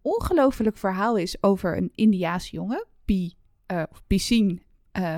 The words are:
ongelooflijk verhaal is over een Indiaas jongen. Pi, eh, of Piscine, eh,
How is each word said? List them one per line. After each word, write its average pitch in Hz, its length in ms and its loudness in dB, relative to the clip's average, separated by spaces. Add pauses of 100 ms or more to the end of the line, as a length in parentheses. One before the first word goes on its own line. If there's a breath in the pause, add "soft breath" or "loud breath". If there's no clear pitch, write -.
ongelooflijk 277 760 2
verhaal 202 400 0
is 180 260 -4
over 190 340 2
een 185 180 -4
Indiaas 180 540 0
jongen. 220 360 -6 (200)
Pi, 185 280 0 (320)
eh, 175 260 -4
of - 160 -20
Piscine, 196 500 2 (340)
eh, 170 260 -4